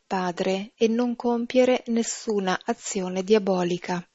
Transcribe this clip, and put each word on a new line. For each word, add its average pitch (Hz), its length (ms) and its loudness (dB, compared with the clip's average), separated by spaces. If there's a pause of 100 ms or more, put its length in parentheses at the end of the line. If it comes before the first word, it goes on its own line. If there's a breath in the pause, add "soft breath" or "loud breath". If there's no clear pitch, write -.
Padre 190 680 -2
e 233 120 2
non 233 280 0
compiere 240 720 2
nessuna 214 760 -2
azione 185 600 -4
diabolica. 185 920 0